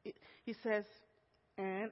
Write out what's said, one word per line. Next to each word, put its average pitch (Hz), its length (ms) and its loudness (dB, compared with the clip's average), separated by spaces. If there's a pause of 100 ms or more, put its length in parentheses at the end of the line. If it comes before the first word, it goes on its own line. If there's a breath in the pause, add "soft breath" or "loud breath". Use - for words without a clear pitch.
he, - 100 -8 (320 loud breath)
he 226 160 -4
says, 214 240 4 (720)
"And?" 190 340 0